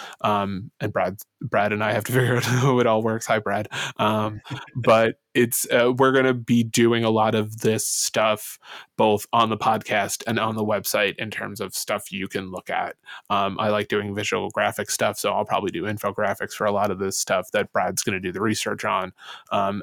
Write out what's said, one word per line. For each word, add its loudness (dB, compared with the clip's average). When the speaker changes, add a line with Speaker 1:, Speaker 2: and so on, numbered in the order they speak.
Speaker 1:
Um, -2
and -4
Brad, -2
Brad 0
and -2
I 0
have -2
to -8
<laughs> -
figure 2
out 0
how 2
it 4
all 4
works. -2
Hi, 2
Brad. -2
Um, 0
Speaker 2:
<laughs> -16
Speaker 1:
but 4
it's, 2
uh, 6
we're 6
gonna 6
be 2
doing 4
a 4
lot 4
of -2
this 0
stuff 0
both 4
on 4
the 0
podcast -2
and -2
on -2
the -2
website 0
in -8
terms -8
of -8
stuff -6
you -6
can -8
look -10
at. -4
Um, 0
I 0
like 0
doing -2
visual -2
graphic -2
stuff, -2
so -2
I'll 0
probably -2
do -6
infographics -4
for -4
a 2
lot 0
of -4
this -2
stuff -2
that 0
Brad's -2
gonna -2
do -6
the -8
research -2
on, -2
um, 0